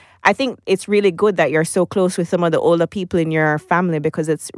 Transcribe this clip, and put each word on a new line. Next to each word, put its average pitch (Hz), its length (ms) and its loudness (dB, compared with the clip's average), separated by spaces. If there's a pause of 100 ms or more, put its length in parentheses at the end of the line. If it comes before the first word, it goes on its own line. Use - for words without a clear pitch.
(240)
I 196 100 6
think 247 340 -4
it's 190 200 -2
really 202 240 2
good 185 260 0
that 160 140 2
you're 156 120 2
so 180 220 0
close 185 320 0
with 170 120 -2
some 175 140 0
of 170 80 2
the 160 80 0
older 170 280 2
people 185 320 -4
in 160 120 -2
your 156 280 2
family, 175 400 0
because 156 300 -4
it's, - 280 -6